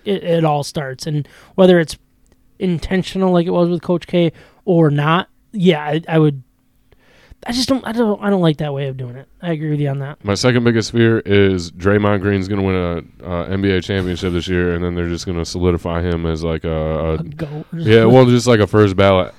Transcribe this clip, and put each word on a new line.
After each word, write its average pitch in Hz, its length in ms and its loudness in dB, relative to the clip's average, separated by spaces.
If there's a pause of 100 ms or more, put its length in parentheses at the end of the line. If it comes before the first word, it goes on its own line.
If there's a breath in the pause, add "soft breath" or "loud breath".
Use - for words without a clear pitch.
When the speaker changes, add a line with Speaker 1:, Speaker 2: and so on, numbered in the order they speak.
Speaker 1:
it, 196 180 -4
it 165 220 0
all 147 180 0
starts. 131 420 -10
And 151 220 -4 (280 soft breath)
whether 185 260 6
it's - 160 -6 (640)
intentional 185 760 -2
like 175 120 2
it 185 60 -4
was 175 180 2
with 175 120 -4
Coach - 260 -4
K 170 240 0 (320 soft breath)
or 170 260 4
not, 147 380 0 (240)
yeah, 175 320 2
I, 165 240 -2
I 165 100 0
would. 147 260 2 (1040 soft breath)
I 247 60 -8
just 240 160 -2
don't, 262 180 0
I 226 60 -8
don't, 220 320 -2
I 202 60 0
don't 196 100 2
like 160 200 2
that 151 140 -6
way 139 140 -6
of 131 80 -8
doing 123 220 -12
it. 135 100 -20 (140)
I 175 100 -6
agree 156 180 -4
with 147 120 -2
you 143 80 0
on 139 100 -4
that. 139 240 -12
Speaker 2:
My 101 100 -2
second 120 300 2
biggest 113 300 0
fear 113 260 4
is 95 540 2
Draymond 101 480 0
Green's 98 260 -2
gonna 98 160 -2
win 95 120 0 (460)
a, - 80 -14
uh, 87 180 -6
N 95 140 -4
B 98 100 2
A 92 100 2
championship 90 500 -4
this 87 160 -4
year, 87 280 0
and 85 80 -4
then 87 120 -4
they're 85 140 -4
just 85 160 -6
gonna 85 180 -6
solidify 87 580 -2
him 85 240 -4
as, 80 160 -4
like, 80 220 -4
a, 85 60 -4
a 78 460 -4
Speaker 1:
A 113 80 -6
goat. 151 500 -12
Speaker 2:
yeah, 113 320 4
well, 127 220 8
just, 120 200 2
like, 117 140 4
a 98 60 2
first 104 280 4
ballot 95 440 4